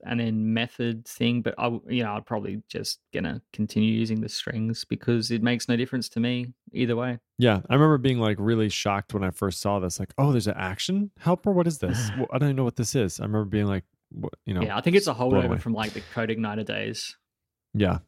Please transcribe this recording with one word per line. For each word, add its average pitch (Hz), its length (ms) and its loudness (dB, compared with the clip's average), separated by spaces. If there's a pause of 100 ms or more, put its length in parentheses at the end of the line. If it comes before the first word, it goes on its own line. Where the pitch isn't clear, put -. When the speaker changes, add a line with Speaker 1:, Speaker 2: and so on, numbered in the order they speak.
Speaker 1:
and 120 160 -2
then 110 320 0
method 117 540 -2
thing, 120 340 0
but - 160 -2
I - 60 -4
w-, 117 260 0
you 123 140 0
know, 104 120 -2
I'd 107 120 -8
probably 104 420 -6
just - 320 -8 (100)
gonna 90 300 -4 (140)
continue 107 360 0
using 110 300 0
the 107 80 -6
strings 113 560 -6
because 120 460 -2
it 117 120 0
makes 120 240 0
no 120 100 2
difference 123 340 -4
to 117 100 -4
me 123 320 -2 (220)
either 120 200 0
way. 120 240 -4 (200)
Speaker 2:
Yeah, 113 320 6
I - 20 4
remember 151 240 8
being, 127 220 2
like, 107 200 2
really 110 300 2
shocked 101 460 -2
when 98 100 0
I 92 60 0
first 95 300 -2
saw 101 180 0
this, 92 200 -4
like, - 200 -8
"Oh, 139 120 4
there's 117 160 2
an 104 120 -2
action 185 600 -2
helper? 180 340 0
What 180 140 4
is 160 120 -2
this? 113 320 -2
Speaker 1:
<sighs> 101 80 -6
Speaker 2:
Wh-, 131 120 -2
I 131 60 -4
don't 143 120 2
even 139 80 0
know 131 80 2
what 120 120 -2
this - 180 -2
is." 107 240 2
I - 40 -6
remember 107 240 0
being 104 200 2
like, 98 180 0 (260)
"What?" - 240 -8 (100)
You 113 80 -4
know, 92 80 0
Speaker 1:
Yeah, 107 160 -2
I 117 60 -2
think 175 120 2
it's 196 120 6
a 160 40 0
Speaker 2:
just 117 100 -2
blown 127 240 4
Speaker 1:
holdover - 20 0
Speaker 2:
away. 117 120 0
Speaker 1:
from, 113 140 -4
like, 110 220 0
the 107 80 -8 (120)
CodeIgniter 110 520 -2
days. 104 500 -6 (560)
Speaker 2:
Yeah. 90 360 2